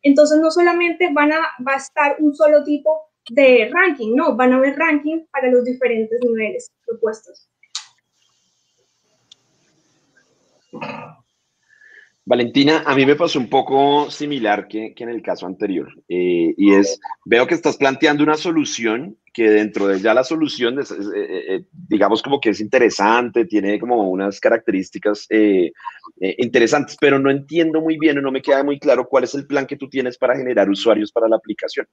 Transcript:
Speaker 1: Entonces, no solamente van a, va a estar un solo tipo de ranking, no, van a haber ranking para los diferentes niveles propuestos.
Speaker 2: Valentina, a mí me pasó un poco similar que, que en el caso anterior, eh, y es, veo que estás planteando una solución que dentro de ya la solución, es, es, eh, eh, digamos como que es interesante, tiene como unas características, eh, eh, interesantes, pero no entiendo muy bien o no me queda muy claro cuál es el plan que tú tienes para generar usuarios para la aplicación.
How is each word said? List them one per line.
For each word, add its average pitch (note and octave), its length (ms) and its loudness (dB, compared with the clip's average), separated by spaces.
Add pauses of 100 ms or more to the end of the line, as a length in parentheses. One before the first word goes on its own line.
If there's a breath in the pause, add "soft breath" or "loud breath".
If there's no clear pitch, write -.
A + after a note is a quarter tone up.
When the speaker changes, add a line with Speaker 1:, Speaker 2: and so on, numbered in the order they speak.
Speaker 1:
Entonces, D4+ 360 6
no D#4+ 120 2
solamente F4 600 2
van D4 220 2
a, D#4+ 80 0 (260)
va C4+ 60 -2
a C4+ 40 -2
estar C#4+ 420 -2
un D4 160 2
solo D4+ 280 4
tipo D4+ 380 -2 (280)
de A#3+ 420 4
ranking, C#4+ 440 0
no, D4+ 200 0
van B3+ 180 2
a C4 40 2
haber C#4 200 0
ranking D#4 540 -2
para B3+ 200 -2
los B3 120 4
diferentes A#3 600 -2
niveles A3 480 -4 (140)
propuestos. - 640 -8 (4000 soft breath)
Speaker 2:
Valentina, C#3 640 0
a C#3 100 0
mí C3+ 100 4
me C#3+ 100 4
pasó D#3+ 240 -2
un A#2 100 -6
poco C#3 600 0
similar A2+ 580 -4
que, G#2+ 280 -10
que A#2+ 80 -14
en A#2 60 -10
el A2+ 120 -8
caso F#2 240 -8
anterior, F#2 460 -6 (160)
eh, F2 480 0
y G2+ 180 6
es, G2 260 2 (260 loud breath)
veo A#2 200 4
que F3 100 -2
estás D3+ 220 -2
planteando D3 460 2
una D3+ 140 2
solución D3+ 800 -4 (160)
que A2+ 160 2
dentro G#2+ 380 2
de G2 120 0
ya A2 140 2
la B2+ 100 4
solución, C#3 560 -4
es, A#2+ 120 -8
es, G2 160 -10
eh, F#2 480 -6
eh, - 160 -8
digamos G2+ 500 0
como C#3 180 -2
que A2+ 100 0
es G2+ 100 -2
interesante, A2+ 840 2
tiene G#2 340 -2
como A2+ 300 -2
unas G2 300 -4
características, G#2 920 -2
eh, G2+ 420 2 (480 loud breath)
eh, F#2+ 180 -4
interesantes, B2 640 0
pero C#3 180 4
no C#3 140 0
entiendo D#3 500 -2
muy D#3+ 160 -4
bien D3 200 0
o C#3 40 -2
no C3+ 100 -4
me C3 100 -4
queda C#3 220 0
muy C#3+ 140 -2
claro B2+ 300 0
cuál B2+ 160 0
es A#2+ 100 -8
el C#3 140 -10
plan C#3 180 -4
que C#3 120 -12
tú C3+ 120 -14
tienes B2+ 280 -6
para B2+ 180 0
generar B2 340 0
usuarios G#2 420 0
para A2+ 180 0
la A2 80 2
aplicación. A2+ 560 -8